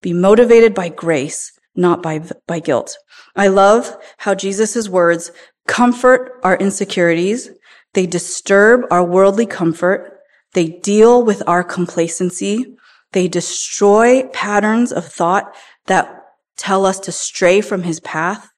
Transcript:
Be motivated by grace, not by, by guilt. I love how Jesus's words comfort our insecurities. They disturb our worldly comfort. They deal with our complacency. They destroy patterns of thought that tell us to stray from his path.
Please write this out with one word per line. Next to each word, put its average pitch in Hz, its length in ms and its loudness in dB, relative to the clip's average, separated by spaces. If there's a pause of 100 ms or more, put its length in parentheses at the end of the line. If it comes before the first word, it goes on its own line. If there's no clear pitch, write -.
Be 180 120 -6
motivated 220 600 6
by 185 140 -4
grace, 156 640 -6 (240)
not 175 260 0
by, 156 200 -6 (260)
by 170 120 -6
guilt. 139 380 -4 (380)
I 196 120 2
love 196 500 4 (220)
how 196 160 -4
Jesus's 208 540 -6
words 170 420 0 (360)
comfort 247 760 0
our 185 120 2
insecurities. 190 920 -2 (440)
They 185 120 0
disturb 202 840 2
our 175 140 2
worldly 196 420 2
comfort. 175 680 -4 (380)
They 175 120 0
deal 214 580 2
with 202 220 -2
our 175 180 0
complacency. 180 1120 -6 (360)
They 185 160 0
destroy 208 1040 0
patterns 214 600 -2
of 170 140 -6
thought - 500 -4 (300)
that - 380 -2 (340)
tell 196 300 -2
us 185 140 -2
to 180 100 -12
stray 185 500 0
from 196 220 -6
his 165 160 -6
path. 175 580 -8